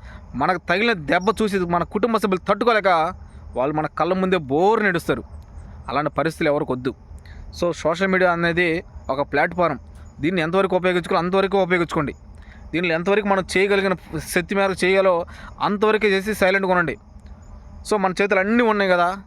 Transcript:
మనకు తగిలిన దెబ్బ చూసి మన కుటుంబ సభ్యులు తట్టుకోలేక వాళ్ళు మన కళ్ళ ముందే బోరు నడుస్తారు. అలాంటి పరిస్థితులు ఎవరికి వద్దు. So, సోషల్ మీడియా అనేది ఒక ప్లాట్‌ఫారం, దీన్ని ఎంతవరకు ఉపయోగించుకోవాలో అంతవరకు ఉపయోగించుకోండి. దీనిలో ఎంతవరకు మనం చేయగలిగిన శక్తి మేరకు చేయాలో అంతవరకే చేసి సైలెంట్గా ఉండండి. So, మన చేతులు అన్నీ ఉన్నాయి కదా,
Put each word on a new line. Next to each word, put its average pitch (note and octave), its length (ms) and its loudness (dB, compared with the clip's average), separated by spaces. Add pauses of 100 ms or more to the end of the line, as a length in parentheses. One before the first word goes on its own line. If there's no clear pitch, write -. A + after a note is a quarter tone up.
(340)
మనకు D#3+ 340 0
తగిలిన G#3 240 2
దెబ్బ F3 340 0 (160)
చూసి G3+ 160 0
మన F3 240 0
కుటుంబ A3+ 340 0
సభ్యులు F#3+ 360 0
తట్టుకోలేక G#3 360 2 (680)
వాళ్ళు C#3 180 0
మన D#3 120 -2
కళ్ళ D#3+ 280 -2
ముందే F#3 220 0
బోరు E3+ 460 2
నడుస్తారు. E3 420 0 (640)
అలాంటి C#3 220 -2
పరిస్థితులు D#3 380 -2
ఎవరికి C#3+ 240 0
వద్దు. B2 220 -4 (680)
So, F3 120 0
సోషల్ E3+ 360 0
మీడియా F#3 240 4
అనేది E3+ 520 0 (260)
ఒక C3+ 100 -2 (120)
ప్లాట్‌ఫారం, E3 460 0 (420)
దీన్ని E3 220 0
ఎంతవరకు F#3 340 2
ఉపయోగించుకోవాలో F3+ 500 0
అంతవరకు F#3+ 360 2
ఉపయోగించుకోండి. E3+ 520 0 (580)
దీనిలో E3 260 -2
ఎంతవరకు G3 340 0
మనం F#3+ 120 2 (120)
చేయగలిగిన G3 380 2 (400)
శక్తి F3+ 240 -2
మేరకు F#3+ 260 0
చేయాలో F#3+ 300 4 (520)
అంతవరకే G#3 480 2
చేసి G3 260 -2
సైలెంట్గా F#3+ 340 2
ఉండండి. E3 220 0 (920)
So, G#3+ 160 2
మన F#3 160 0
చేతులు G3 240 4
అన్నీ A#3 180 2 (100)
ఉన్నాయి G3+ 220 2
కదా, F3 140 4 (180)